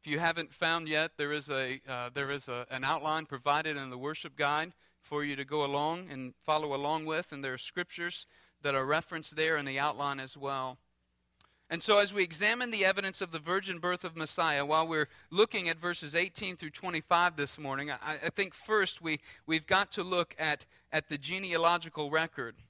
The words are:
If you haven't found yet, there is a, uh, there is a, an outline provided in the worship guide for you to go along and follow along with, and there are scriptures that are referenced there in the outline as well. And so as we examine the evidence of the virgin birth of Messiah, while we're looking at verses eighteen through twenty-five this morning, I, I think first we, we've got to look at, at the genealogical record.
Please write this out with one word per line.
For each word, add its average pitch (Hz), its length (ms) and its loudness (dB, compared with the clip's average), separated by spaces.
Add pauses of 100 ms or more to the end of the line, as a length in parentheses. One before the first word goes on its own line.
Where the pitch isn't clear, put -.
If - 80 -14
you 147 60 0
haven't 165 340 0
found 165 360 0
yet, 156 300 2
there 147 140 0
is 147 160 -2
a, 135 400 -2
uh, 123 240 -4
there 135 200 -4
is 139 160 -6
a, 123 240 -6
an 131 120 -4
outline 156 440 0
provided 147 500 0
in 135 140 -8
the 123 80 -10
worship 143 360 -6
guide 151 380 0 (260)
for 147 240 -4
you 143 120 -2
to 135 100 -6
go 147 180 0
along 151 460 0
and 131 240 -8 (100)
follow 151 300 2
along 147 320 0
with, 160 260 -2
and 139 120 -10
there 131 100 -2
are 127 60 -8
scriptures - 640 -6 (380)
that 143 100 2
are 135 100 2
referenced 156 520 -2
there 156 220 2
in 143 80 -2
the 135 120 -4
outline 139 420 -2
as 131 160 -10
well. 135 440 -6 (920)
And 165 140 -2
so 208 160 8
as 202 160 4
we 202 80 4
examine 214 480 2
the 208 120 0
evidence 190 380 2
of 180 100 -4
the 165 60 -4
virgin 180 400 -2
birth 180 260 -2
of 170 140 -8
Messiah, 156 480 0
while 156 220 4
we're 156 200 2 (220)
looking 190 400 2
at 165 80 0
verses 165 380 -4
eighteen 185 400 -2
through 156 160 -10
twenty-five 175 640 2
this 147 240 -4
morning, 143 320 -4
I, 131 60 -4 (280)
I 170 100 2
think 196 200 -2
first 208 480 0
we, 156 160 0 (260)
we've 160 220 0
got 190 240 4
to - 120 -2
look 180 360 0
at, 156 260 0 (260)
at 156 180 0
the 143 100 -4
genealogical 165 880 2
record. 147 460 -2 (140)